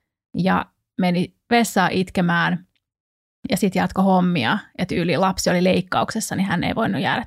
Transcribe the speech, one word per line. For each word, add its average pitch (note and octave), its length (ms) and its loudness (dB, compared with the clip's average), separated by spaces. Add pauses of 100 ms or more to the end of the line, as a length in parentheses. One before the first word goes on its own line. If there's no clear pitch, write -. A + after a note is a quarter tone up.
(340)
ja F3+ 320 0 (340)
meni F3+ 340 0 (160)
vessaan A3 420 2
itkemään F3 720 0 (840)
ja F#3+ 60 0
sit F#3+ 180 0
jatko F#3 280 0
hommia. F3+ 560 2 (200)
Ja F3 80 -2
tyyli E3+ 300 -2
lapsi F#3 340 0
oli F3+ 140 2
leikkauksessa, - 720 0
niin G3 100 0
hän F3 180 -2
ei - 100 -2
voinut A3 260 -2
jäädä A3 260 -2